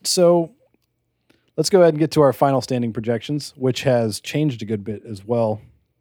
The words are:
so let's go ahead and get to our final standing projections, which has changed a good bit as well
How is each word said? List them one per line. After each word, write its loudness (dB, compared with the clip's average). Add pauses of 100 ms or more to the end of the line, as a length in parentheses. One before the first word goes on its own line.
so 2 (1040)
let's -2
go 6
ahead 6
and -6
get -2
to 2
our 6
final 2
standing -4
projections, -6
which -4
has 0
changed -4
a -12
good -6
bit -10
as -14
well -2 (400)